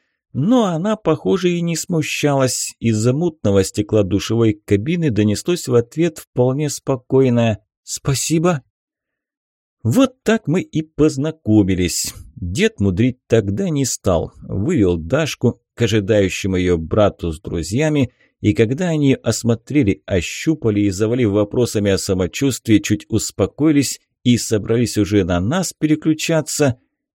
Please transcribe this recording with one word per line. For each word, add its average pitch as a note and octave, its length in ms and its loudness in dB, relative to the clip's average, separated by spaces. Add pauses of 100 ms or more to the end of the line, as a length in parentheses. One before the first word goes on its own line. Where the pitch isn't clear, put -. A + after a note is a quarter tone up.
(320)
Но G#3+ 340 2
она, F#3 300 -2
похоже, F3+ 540 0
и F3 120 -2
не E3+ 140 -2
смущалась. C#3+ 1040 -2
Из-за A2+ 340 2
мутного B2+ 520 2
стекла G#2 380 0
душевой G#2+ 640 0
кабины D3 460 0
донеслось G#2+ 580 0
в B2+ 60 0
ответ D#3 440 0
вполне C3 500 -2
спокойное B2+ 960 0 (180)
"Спасибо". D#3 800 -2 (1200)
Вот B3+ 400 2
так A3 240 0
мы D#3+ 140 0
и - 220 -6
познакомились. A2 1300 0 (240)
Дед A2+ 440 -2
мудрить G2+ 460 0
тогда A2+ 440 0
не C#3 140 -2
стал. - 480 -2 (100)
Вывел G#2 540 0
Дашку A#2+ 640 -2 (140)
к - 80 -4
ожидающему G2+ 760 0
её F2+ 200 2
брату E2+ 560 -2
с D#2 80 -12
друзьями, B2+ 720 -2 (280)
и G#2 120 2
когда C3+ 360 0
они D3 260 2
осмотрели, A#2 920 -2
ощупали G#2 760 -2
и G2+ 100 2
завалив A2 400 0
вопросами G#2 600 0
о F#2+ 80 2
самочувствии, G2+ 800 0
чуть G#2 300 -4
успокоились C#3 920 0 (240)
и B2 120 4
собрались A2 640 -2
уже G2+ 260 2
на F2 160 0
нас D#3 320 -4
переключаться. D#3 1080 0 (420)